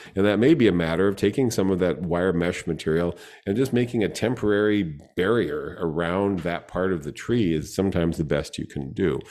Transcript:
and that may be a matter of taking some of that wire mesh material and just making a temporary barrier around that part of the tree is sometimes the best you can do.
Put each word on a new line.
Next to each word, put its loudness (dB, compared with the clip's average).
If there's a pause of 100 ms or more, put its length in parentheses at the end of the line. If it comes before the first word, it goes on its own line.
(160)
and 2
that 4
may 6
be 6
a 6
matter 2
of 0
taking 0
some 0
of 2
that 0
wire 0
mesh -2
material -2 (320)
and 0
just 0
making 2
a 2
temporary 0 (320)
barrier -2
around 0
that -6
part -2
of -4
the -8
tree 0
is -6
sometimes 0
the 0
best -2
you -6
can -10
do. 0 (120)